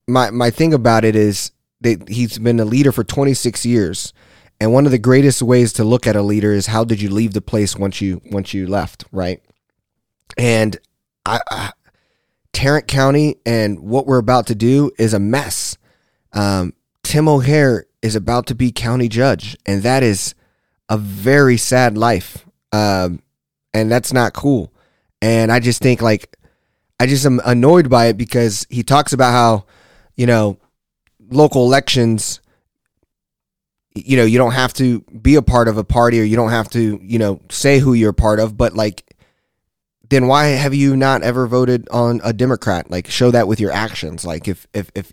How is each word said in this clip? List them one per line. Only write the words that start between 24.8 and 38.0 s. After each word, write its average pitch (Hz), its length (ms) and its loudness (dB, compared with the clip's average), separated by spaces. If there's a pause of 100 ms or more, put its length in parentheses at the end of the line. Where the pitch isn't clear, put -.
And 113 300 2
I 123 80 2
just 120 220 -2
think, 123 200 2
like, 110 360 -2 (600)
I 127 100 0
just 135 180 0
am 127 180 2
annoyed 131 460 4
by 117 160 4
it 113 120 0
because 117 520 -2
he 120 140 -6
talks 139 280 2
about 123 200 2
how, 117 340 2 (500)
you 123 100 -2
know, 110 320 2 (720)
local 139 360 4
elections, 123 760 0 (1500)
you 131 240 -2
know, 117 80 4
you 113 120 2
don't 120 140 2
have 127 220 -2
to 123 280 -2
be 117 340 0
a 147 60 4
part 120 260 2
of 107 100 -2
a 107 60 -4
party 120 360 2
or 110 40 2
you 107 120 0
don't 117 160 0
have 113 180 -2
to, 107 320 -2
you 110 180 -4
know, 101 300 -2
say 139 300 2
who 127 140 2
you're 110 180 2